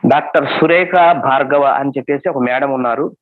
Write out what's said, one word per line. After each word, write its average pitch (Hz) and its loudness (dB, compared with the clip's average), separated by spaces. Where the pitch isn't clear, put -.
డాక్టర్ 147 2
సురేఖ 170 0
భార్గవ 139 0
అని 139 0
చెప్పేసి 139 -4
ఒక 143 -4
మేడం 127 -2
ఉన్నారు. 127 -4